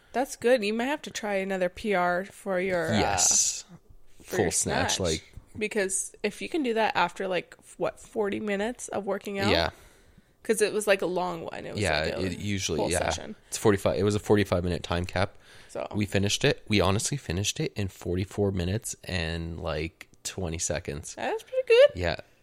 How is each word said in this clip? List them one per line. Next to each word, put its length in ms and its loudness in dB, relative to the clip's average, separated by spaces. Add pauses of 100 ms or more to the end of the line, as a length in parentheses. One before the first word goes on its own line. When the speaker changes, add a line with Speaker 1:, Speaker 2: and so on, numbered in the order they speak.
(120)
Speaker 1:
That's 240 -2
good. 260 2
You 120 0
might 120 -2
have 160 -4
to 80 -12
try 260 -4
another 340 -2
P 240 -2
R 320 2
for 340 -4
your, 320 0
uh, 60 2
Speaker 2:
Yes. 640 2 (580)
Speaker 1:
for 140 -6
Speaker 2:
Full 100 4
Speaker 1:
your 60 0
Speaker 2:
snatch, 440 0
Speaker 1:
snatch. 40 0
Speaker 2:
like 320 -2 (260)
Speaker 1:
Because 640 -2
if 200 -4
you 80 -6
can 120 -2
do 120 0
that 200 2
after, 340 0
like, 300 -4
f-, 200 -20
what, 220 -2
forty 400 -4
minutes 480 -4
of 180 -4
working 320 -4
out? 120 2
Speaker 2:
Yeah. 200 2 (720)
Speaker 1:
'Cause 180 0
it 140 2
was, 120 -2
like, 140 6
a 60 0
long 380 -2
one. 200 -10
It 80 -10
was, 80 -2
Speaker 2:
Yeah, 200 2
Speaker 1:
like, 160 0
a 100 -2
Speaker 2:
it 120 -4
usually, 420 -2
Speaker 1:
whole 100 0
Speaker 2:
yeah. 80 2 (120)
Speaker 1:
session. 240 -6 (140)
Speaker 2:
It's 80 -8
forty-five, 420 4
it 40 2
was 120 4
a 40 2
forty-five 460 4
minute 180 -2
time 240 -2
cap. 300 -2 (340)
Speaker 1:
So. 240 -6
Speaker 2:
We 100 0
finished 400 0
it. 240 0
We 140 4
honestly 340 2
finished 440 -4
it 160 -4
in 120 -2
forty-four 640 -2
minutes 440 -2 (100)
and, 560 -4
like, 480 -6 (160)
twenty 340 -6
seconds. 560 -6
Speaker 1:
That's 280 -4
pretty 240 -4
good. 320 10
Speaker 2:
Yeah. 180 0 (260)